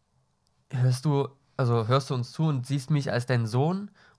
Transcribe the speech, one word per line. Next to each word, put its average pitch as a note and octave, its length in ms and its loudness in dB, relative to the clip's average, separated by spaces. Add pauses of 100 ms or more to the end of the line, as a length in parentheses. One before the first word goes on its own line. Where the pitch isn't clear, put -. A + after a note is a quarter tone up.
(720)
hörst B2+ 340 0
du, C#3 240 2 (280)
also A#2 300 2
hörst C3 220 2
du C#3+ 60 -2
uns B2 160 -6
zu D#3+ 140 -2
und C3+ 200 0
siehst C#3 240 -4
mich C#3+ 220 0
als A#2+ 160 -2
deinen A#2+ 200 2
Sohn E3 440 0 (280)